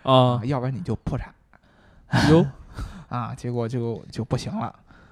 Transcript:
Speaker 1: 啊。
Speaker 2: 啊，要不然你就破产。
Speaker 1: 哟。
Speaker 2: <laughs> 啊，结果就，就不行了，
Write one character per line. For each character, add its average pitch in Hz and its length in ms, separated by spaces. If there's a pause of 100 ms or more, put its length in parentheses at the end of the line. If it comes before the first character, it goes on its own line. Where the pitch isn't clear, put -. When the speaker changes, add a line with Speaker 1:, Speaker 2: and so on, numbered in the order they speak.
Speaker 1:
啊。 131 100
Speaker 2:
啊， 123 320
要 139 120
不 123 80
然 131 80
你 107 60
就 110 160
破 - 220
产。 - 160 (1000)
Speaker 1:
哟。 160 160 (280)
Speaker 2:
<laughs> - 340
啊， 120 260
结 123 160
果 117 160
就， 117 420
就 113 140
不 123 140
行 156 200
了， 120 160 (380)